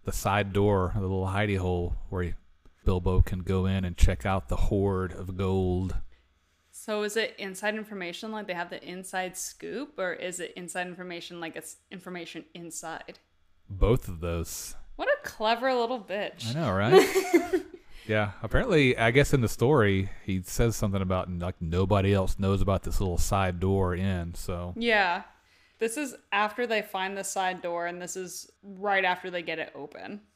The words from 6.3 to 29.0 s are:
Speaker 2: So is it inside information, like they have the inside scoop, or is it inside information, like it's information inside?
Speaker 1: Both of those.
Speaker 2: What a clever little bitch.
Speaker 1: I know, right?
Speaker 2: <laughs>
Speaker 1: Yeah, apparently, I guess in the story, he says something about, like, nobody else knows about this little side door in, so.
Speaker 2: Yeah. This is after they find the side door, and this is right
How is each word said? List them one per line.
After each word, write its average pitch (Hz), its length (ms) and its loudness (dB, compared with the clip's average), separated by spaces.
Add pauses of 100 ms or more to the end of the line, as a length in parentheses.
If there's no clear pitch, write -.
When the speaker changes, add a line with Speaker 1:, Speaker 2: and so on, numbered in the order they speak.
Speaker 2:
So 214 320 -4
is 208 120 -4
it 220 220 -2
inside 202 380 -4
information, 208 560 -8
like 208 160 -8
they 175 60 -4
have 175 160 -6
the - 140 -12
inside 185 520 -8
scoop, 220 640 -10
or 180 140 -2
is 180 260 -8
it - 160 -8
inside 180 320 -8
information, 175 500 -12
like 165 160 -10
it's - 220 -14 (160)
information 180 520 -12 (100)
inside? 165 680 -12 (480)
Speaker 1:
Both 101 400 2
of 85 100 -8
those. 85 560 -4 (220)
Speaker 2:
What 330 100 -4
a 554 100 2 (120)
clever 233 440 0
little 240 280 0
bitch. 180 500 -6
Speaker 1:
I - 40 -4
know, 147 180 0
right? 359 960 6
Speaker 2:
<laughs> - 60 -18 (340)
Speaker 1:
Yeah, 107 240 2 (100)
apparently, 147 540 4
I 113 160 4
guess 139 220 6
in 135 60 4
the 110 80 4
story, 104 600 4 (160)
he 95 180 -2
says 117 320 0
something 98 280 0
about, 92 280 -2
like, 87 300 -4
nobody 95 520 2
else 95 280 2
knows 98 200 2
about 92 220 2
this - 160 -2
little 90 200 0
side 92 420 2
door 95 340 2
in, 87 400 -2
so. 87 420 -6
Speaker 2:
Yeah. 208 460 2 (560)
This 226 180 -2
is 285 200 -6 (160)
after 214 340 0
they 214 160 0
find 196 340 -6
the 196 60 -6
side 185 400 -2
door, 170 240 -4
and 175 160 -6
this 175 140 -10
is 180 340 -12 (140)
right 196 400 0